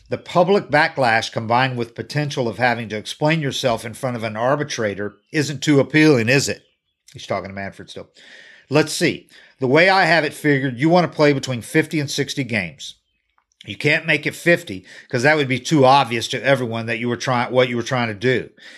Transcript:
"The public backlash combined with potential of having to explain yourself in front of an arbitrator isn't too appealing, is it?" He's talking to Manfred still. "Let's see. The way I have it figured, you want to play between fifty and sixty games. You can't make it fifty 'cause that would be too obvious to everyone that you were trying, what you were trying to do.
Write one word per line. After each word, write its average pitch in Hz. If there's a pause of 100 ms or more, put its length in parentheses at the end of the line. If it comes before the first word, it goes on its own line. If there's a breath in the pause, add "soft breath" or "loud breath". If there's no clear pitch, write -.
"The 170
public 180
backlash 131
combined 120
with 117
potential 143
of 101
having 117
to 104
explain 151
yourself 123
in 117
front 123
of 110
an 107
arbitrator 113 (160)
isn't 151
too 147
appealing, 135
is 135
it?" - (500)
He's -
talking 98
to 98
Manfred 98
still. 95 (600 loud breath)
"Let's 147
see. 127 (300 soft breath)
The 131
way 156
I 190
have 165
it 151
figured, 135
you 147
want 170
to -
play 147
between 127
fifty 156
and 143
sixty 139
games. 98 (680)
You 104
can't 156
make 151
it 139
fifty 165 (240 loud breath)
'cause 120
that 151
would 143
be 127
too 143
obvious 127
to 117
everyone 120
that 117
you 120
were 120
trying, 120
what 127
you 120
were 117
trying 120
to 107
do. 101 (280 loud breath)